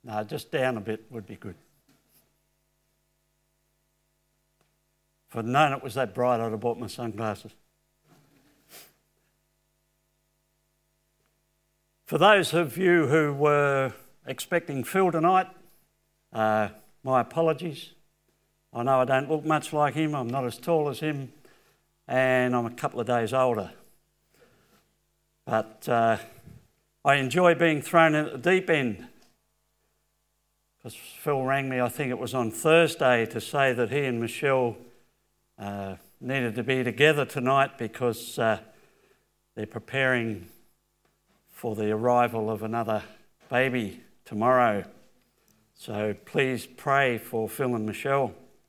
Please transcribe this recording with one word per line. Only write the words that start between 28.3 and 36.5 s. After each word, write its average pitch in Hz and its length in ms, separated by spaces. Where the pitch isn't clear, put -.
the 175 80
deep 185 200
end, 127 380
'cause 120 120
Phil - 480
rang 135 260
me, 127 120
I 123 80
think 135 220
it 120 80
was 120 160
on 120 160
Thursday, 151 760
to 110 140
say 135 320
that 117 180
he 143 140
and 123 160
Michelle, 123 560
uh, 101 380
needed 127 360